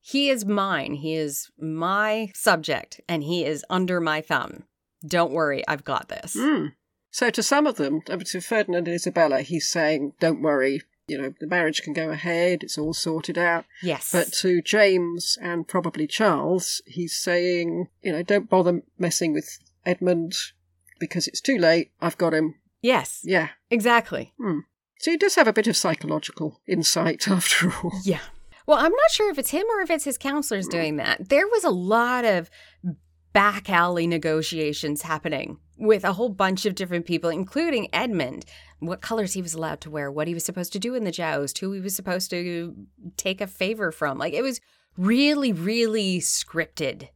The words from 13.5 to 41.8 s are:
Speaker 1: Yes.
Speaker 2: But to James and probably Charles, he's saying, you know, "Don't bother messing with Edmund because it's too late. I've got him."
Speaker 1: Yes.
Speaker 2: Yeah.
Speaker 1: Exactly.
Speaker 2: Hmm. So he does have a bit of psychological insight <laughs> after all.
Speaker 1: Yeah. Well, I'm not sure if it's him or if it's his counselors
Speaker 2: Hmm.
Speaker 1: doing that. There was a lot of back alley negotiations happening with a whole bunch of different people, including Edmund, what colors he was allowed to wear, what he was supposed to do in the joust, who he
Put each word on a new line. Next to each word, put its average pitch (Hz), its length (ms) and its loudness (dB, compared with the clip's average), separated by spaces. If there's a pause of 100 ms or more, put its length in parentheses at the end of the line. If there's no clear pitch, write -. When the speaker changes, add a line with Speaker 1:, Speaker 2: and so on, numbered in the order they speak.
Speaker 1:
Yes. 165 300 -4
Speaker 2:
But 170 280 2
to 180 220 2
James 185 800 2
and 175 260 -4
probably 165 380 -2
Charles, 175 800 0
he's 170 320 -6
saying, 175 680 0 (140)
you - 100 -2
know, 156 100 -2
"Don't 202 260 2
bother 180 340 4 (160)
messing 170 360 0
with - 240 -6 (260)
Edmund 180 500 0 (640)
because 175 300 -4
it's - 140 -8
too 262 160 2
late. 165 320 4 (100)
I've 165 180 -2
got 165 140 2
him." 156 220 0 (260)
Speaker 1:
Yes. 233 440 0
Speaker 2:
Yeah. 165 260 0 (200)
Speaker 1:
Exactly. 233 680 2
Speaker 2:
Hmm. 175 200 -2 (400)
So 320 100 0
he 339 80 2
does 392 160 2
have 262 140 6
a 214 40 2
bit 220 140 2
of 226 100 2
psychological 156 920 -4
insight 170 640 0
<laughs> 190 80 4
after 175 340 2 (120)
all. 175 100 -4 (120)
Speaker 1:
Yeah. 185 160 0 (460)
Well, 294 120 6
I'm 320 140 6
not 587 180 6
sure 427 220 2
if 277 60 -4
it's 254 120 -2
him 349 140 0 (100)
or 403 60 0
if 359 100 -2
it's 320 140 0
his 269 140 -4
counselors 277 480 -2
Speaker 2:
Hmm. 175 40 -8
Speaker 1:
doing 160 280 0
that. - 300 0
There 330 200 4
was 440 160 2
a 320 60 4
lot 233 540 2
of 185 260 2 (840)
back 202 380 2
alley 175 360 4
negotiations 156 960 -2
happening 160 560 -4 (200)
with 214 260 4
a 196 80 2
whole 220 160 -2
bunch 190 380 0
of 190 80 0
different 175 320 -4
people, 170 240 0
including 233 640 -2
Edmund, 180 520 -2 (360)
what 175 200 -6
colors 214 320 -2
he 190 100 -6
was 165 120 -8
allowed 160 260 -6
to 156 100 -16
wear, 143 220 -6
what 151 160 -2
he 175 60 -4
was 165 100 -6
supposed 180 300 -6
to 208 40 -4
do 233 160 -4
in 233 100 -2
the 185 60 -2
joust, 151 480 -4
who 190 140 -6
he 196 80 -8